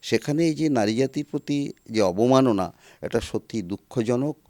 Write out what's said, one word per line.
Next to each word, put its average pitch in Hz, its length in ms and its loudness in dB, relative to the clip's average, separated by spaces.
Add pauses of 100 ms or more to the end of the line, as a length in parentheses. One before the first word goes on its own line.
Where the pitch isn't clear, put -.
সেখানে 147 440 0
এই 156 80 0
যে 151 140 -2
নারী 110 280 0
জাতির 135 280 -2
প্রতি 143 480 -4 (180)
যে 110 100 0
অবমাননা, 104 760 4 (280)
এটা - 180 -2
সত্যি - 420 -6
দুঃখজনক, 120 760 -4 (140)